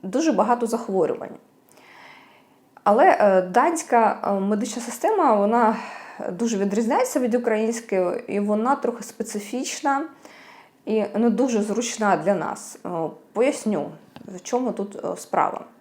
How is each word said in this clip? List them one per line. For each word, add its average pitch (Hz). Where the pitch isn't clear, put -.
дуже 262
багато 233
захворювань. 196
Але, 262
е, 190
данська, 240
е, 196
медична 208
система, 320
вона 214
дуже 226
відрізняється 233
від 240
української, 220
і 202
вона 214
трохи 240
специфічна 254
і 214
не 226
дуже 226
зручна 220
для 175
нас. -
Е, -
поясню, 208
в 175
чому 247
тут, -
е, -
справа. -